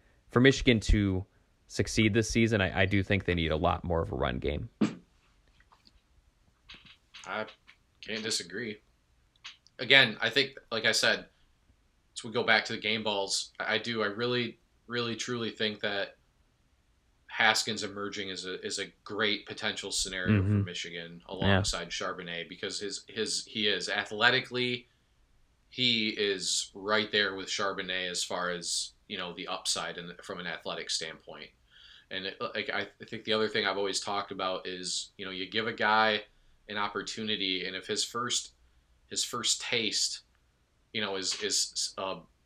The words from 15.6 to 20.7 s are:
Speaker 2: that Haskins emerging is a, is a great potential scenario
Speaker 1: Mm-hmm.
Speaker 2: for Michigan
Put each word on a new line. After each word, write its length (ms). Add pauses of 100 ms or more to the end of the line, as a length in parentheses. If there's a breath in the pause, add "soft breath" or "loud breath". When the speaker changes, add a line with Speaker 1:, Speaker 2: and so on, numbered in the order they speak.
Speaker 2:
that 360 (1120)
Haskins 560
emerging 480
is 160
a, 180
is 140
a 80 (180)
great 420
potential 440
scenario 500
Speaker 1:
Mm-hmm. 200
Speaker 2:
for 40
Michigan 640